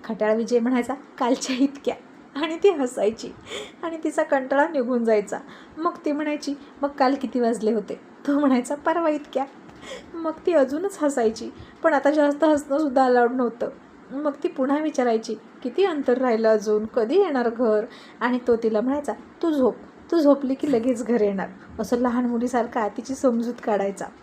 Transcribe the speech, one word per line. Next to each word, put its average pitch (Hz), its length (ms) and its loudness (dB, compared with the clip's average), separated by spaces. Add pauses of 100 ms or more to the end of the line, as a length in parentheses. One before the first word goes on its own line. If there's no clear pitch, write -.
खट्याळ 214 320 0
विजय 233 240 0
म्हणायचा, 240 340 0
"कालच्या 262 600 -4
इतक्या," - 400 -2 (400)
आणि 320 280 -4
ती 403 60 8
हसायची 247 600 -2 (540)
आणि 330 200 -8
तिचा 302 200 -2
कंटाळा 277 440 0
निघून 247 380 -2
जायचा. 214 340 0 (380)
मग 339 160 -2 (120)
ती 302 60 0
म्हणायची, 294 420 -4 (280)
"मग 285 80 -2
काल 277 260 2
किती 254 240 -4
वाजले 226 340 0
होते?" - 280 -6 (260)
तो 285 120 2
म्हणायचा, 269 360 2
"परवा 330 340 0
इतक्या." 294 360 -4 (680)
मग 330 180 -6 (140)
ती 359 80 2
अजूनच 302 480 2
हसायची, 269 480 0 (340)
पण 320 100 4
आता 277 180 2
जास्त 294 320 2
हसणंसुद्धा 285 600 2
अलाउड 247 260 4
नव्हतं. 247 380 -2 (420)
मग 285 200 -2 (120)
ती 349 40 -2
पुन्हा 285 300 0
विचारायची, 247 580 0 (280)
"किती 320 220 0
अंतर 277 320 0
राहिलं 226 320 2
अजून, 214 360 2
कधी 240 340 2
येणार 269 300 2
घर?" 220 360 2 (340)
आणि 247 280 0
तो 233 80 6
तिला 220 260 0
म्हणायचा, 285 320 -2
"तू - 380 -4
झोप, 254 240 2 (360)
तू 339 80 4
झोपली 277 340 4
की 294 180 -2
लगेच 233 340 0
घर 226 160 2
येणार," 196 280 0 (300)
असं 226 180 -2
लहान 247 280 0
मुलीसारखा 240 640 -2
तिची 240 280 -8
समजूत 240 480 0
काढायचा. 196 420 -2 (180)